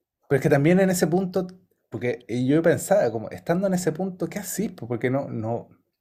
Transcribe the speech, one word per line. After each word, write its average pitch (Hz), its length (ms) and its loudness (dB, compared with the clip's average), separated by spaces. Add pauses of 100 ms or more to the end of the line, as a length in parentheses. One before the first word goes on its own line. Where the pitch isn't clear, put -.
(280)
Pero 139 100 2
es 131 40 -2
que 156 80 2
también 151 300 6
en 190 100 4
ese 180 160 0
punto, 185 400 0 (420)
porque 120 400 -6
yo 127 340 2
pensaba, 170 500 2
como, 110 180 -6
estando 185 360 -2
en 190 80 0
ese 180 180 -2
punto, 180 360 -6
¿qué 208 120 -10
hacís, 208 320 -6
po? 117 160 -14
Porque 123 220 -2
no, 135 180 -2
no, 113 400 -6 (320)